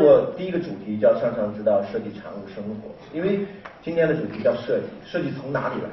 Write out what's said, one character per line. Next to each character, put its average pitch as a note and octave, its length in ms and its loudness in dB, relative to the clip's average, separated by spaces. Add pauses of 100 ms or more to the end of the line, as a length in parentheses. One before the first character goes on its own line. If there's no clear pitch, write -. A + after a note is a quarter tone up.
我 C#3 320 8
第 F3+ 100 -8
一 F#3 60 -6
个 E3+ 80 -2
主 - 120 -6 (120)
题 G#2+ 160 -4
叫 A2+ 180 6
“上 A2+ 200 -2
上 G#2 180 -2
之 G#2+ 80 -8
道”， G2+ 260 2
设 A2+ 100 -4
计 G#2 120 -8
产 - 220 -14
物 G2+ 200 -12
生 G#2+ 80 -10 (200)
活。 - 80 -14 (240)
因 E3 80 -6
为 G3+ 240 0 (360)
今 E3 140 -6
天 E3 100 4
的 D3+ 80 4
主 A2+ 120 -2
题 - 180 -6
叫 - 120 6
设 - 240 -2
计， - 60 -6 (200)
设 F3 160 -4
计 C#3 100 -2
从 C3+ 220 -8
哪 A#2 160 -2
里 A2+ 60 -6
来？ G2+ 180 -6